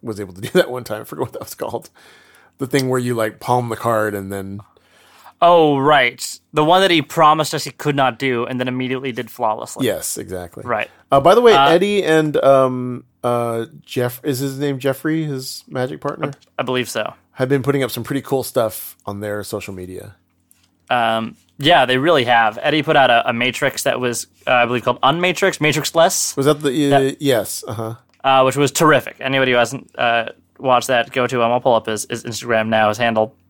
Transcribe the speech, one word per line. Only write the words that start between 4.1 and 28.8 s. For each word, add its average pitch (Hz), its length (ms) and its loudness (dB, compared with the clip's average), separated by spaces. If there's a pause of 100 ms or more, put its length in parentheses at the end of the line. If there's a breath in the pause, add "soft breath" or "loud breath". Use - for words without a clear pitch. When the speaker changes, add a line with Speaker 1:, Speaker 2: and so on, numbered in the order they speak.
Speaker 1:
and 98 160 -8
then 98 300 -10 (800 soft breath)
Speaker 2:
Oh, 165 360 6
right. 135 600 2 (140)
The 151 100 2
one 180 180 4
that 190 80 4
he 165 140 4
promised 156 500 2
us 147 120 -6
he 147 60 -10
could 147 240 -4
not 127 220 0
do 123 280 -2
and 127 140 -8
then 127 100 -2
immediately 127 420 -4
did 113 180 -8
flawlessly. 117 560 -4
Speaker 1:
Yes, - 320 -4
exactly. 90 480 -12
Speaker 2:
Right. 113 240 -4 (220 soft breath)
Speaker 1:
Uh, 139 80 4
by 170 160 6
the 240 60 4
way, 233 120 8
Speaker 2:
Uh, 139 160 6
Speaker 1:
Eddie 196 340 2
and, 156 340 2
um, 127 640 2 (180)
uh, 117 440 -2 (160)
Jeff, 123 420 -4
is 135 160 -2
his 135 180 -6
name 139 220 -4
Jeffrey, 156 460 -2
his 131 420 -10
Magic 135 340 -6
partner? 143 300 -6 (260)
Speaker 2:
I, 143 40 -4
I - 20 -2
believe 123 260 -2
so. 107 240 -6 (200)
Speaker 1:
Have 131 160 -4
been 139 140 2
putting 139 200 0
up 117 80 -4
some 120 140 -8
pretty 139 160 -4
cool 131 220 -4
stuff - 520 -4 (100)
on 101 140 -8
their 104 240 -6
social 101 300 -10
media. 92 420 -14 (720)
Speaker 2:
Um, 113 460 0 (220)
yeah, 143 280 4
they 127 120 2
really 143 280 2
have. 117 360 2
Eddie 151 220 0
put 156 120 0
out 135 140 6
a, 120 200 2
a 120 40 -2
Matrix 123 500 -2
that 123 160 -2
was, 123 280 -4 (200)
uh, 131 40 0
I 123 140 4
believe, 117 180 -2
called 120 180 -2
Unmatrix, 175 580 0
Matrix 151 360 -2
Less. 170 420 2
Speaker 1:
Was 135 80 -2
that 147 160 2
the, 143 320 0
uh, 139 60 4
Speaker 2:
That 135 220 -2
Speaker 1:
yes, 127 460 -2
uh-huh. 113 280 -8 (280)
Speaker 2:
uh, 135 200 4
which 131 120 2
was 143 160 2
terrific. 156 480 2